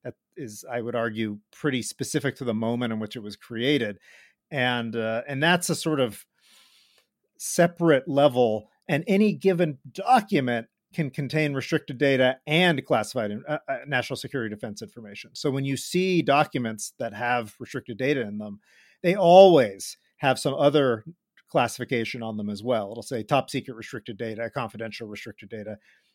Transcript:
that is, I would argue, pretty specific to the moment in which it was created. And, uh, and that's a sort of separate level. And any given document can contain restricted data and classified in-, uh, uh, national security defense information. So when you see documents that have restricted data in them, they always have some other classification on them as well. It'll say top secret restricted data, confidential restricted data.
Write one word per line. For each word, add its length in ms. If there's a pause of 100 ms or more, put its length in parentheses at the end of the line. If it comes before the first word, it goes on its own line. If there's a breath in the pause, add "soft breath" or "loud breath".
that 120 (220)
is, 320
I 120
would 160
argue, 420 (140)
pretty 300
specific 540
to 80
the 100
moment 380
in 80
which 140
it 80
was 140
created. 640 (520 soft breath)
And, 460
uh, 320
and 140
that's 260
a 60
sort 260
of 240 (1120 soft breath)
separate 720
level. 640 (180)
And 180
any 280
given 440 (140)
document 760 (260)
can 160
contain 420
restricted 460
data 480
and 380
classified 460
in-, 160
uh, 120 (100)
uh, 80 (100)
national 300
security 380
defense 260
information. 540
So 160
when 140
you 120
see 460
documents 760
that 140
have 480
restricted 380
data 240
in 160
them, 220 (420 soft breath)
they 120
always 840 (180)
have 220
some 160
other 500 (460)
classification 720
on 160
them 100
as 140
well. 280
It'll 120
say 200
top 280
secret 240
restricted 420
data, 320
confidential 600
restricted 420
data. 260 (380)